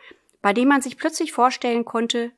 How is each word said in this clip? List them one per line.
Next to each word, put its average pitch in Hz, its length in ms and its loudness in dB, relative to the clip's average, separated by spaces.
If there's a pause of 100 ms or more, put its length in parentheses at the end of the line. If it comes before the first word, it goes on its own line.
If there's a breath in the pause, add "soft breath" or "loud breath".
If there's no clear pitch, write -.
(420 soft breath)
bei 202 120 2
dem 247 140 2
man 277 140 6
sich 247 160 -10
plötzlich 320 340 -4
vorstellen 240 540 0
konnte, 233 520 -4